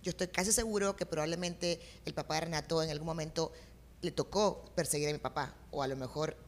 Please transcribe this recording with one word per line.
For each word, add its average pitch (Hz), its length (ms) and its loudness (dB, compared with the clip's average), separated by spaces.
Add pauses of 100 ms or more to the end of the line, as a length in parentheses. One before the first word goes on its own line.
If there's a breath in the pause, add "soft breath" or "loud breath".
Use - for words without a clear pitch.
"Yo - 80 -4
estoy 175 200 -2
casi 190 220 2
seguro 208 440 4
que 180 100 -2
probablemente 170 720 0 (260 loud breath)
el 170 100 -6
papá 151 180 -2
de 156 80 2
Renato 165 400 2
en 160 80 2
algún 151 160 -4
momento 160 460 -2 (500 loud breath)
le 175 80 0
tocó 185 560 2 (100)
perseguir 147 340 2
a 151 40 2
mi 147 60 -2
papá", 135 340 -2 (160)
o 143 140 0
a 135 40 2
lo 135 80 0
mejor 135 400 -2 (120)